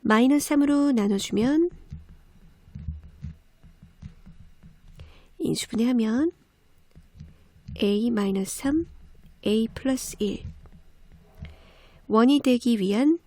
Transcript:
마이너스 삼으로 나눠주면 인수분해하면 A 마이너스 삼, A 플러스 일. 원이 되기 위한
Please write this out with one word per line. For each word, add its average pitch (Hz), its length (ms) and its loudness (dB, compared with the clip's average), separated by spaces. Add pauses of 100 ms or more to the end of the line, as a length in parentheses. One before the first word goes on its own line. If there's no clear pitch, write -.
마이너스 247 460 4
삼으로 285 440 2
나눠주면 220 760 0 (3750)
인수분해하면 240 960 -2 (1500)
A 208 300 0
마이너스 196 460 -2
삼, 302 300 -2 (580)
A 220 280 0
플러스 - 460 -4
일. 202 240 -6 (1600)
원이 247 340 4
되기 240 360 2
위한 226 500 2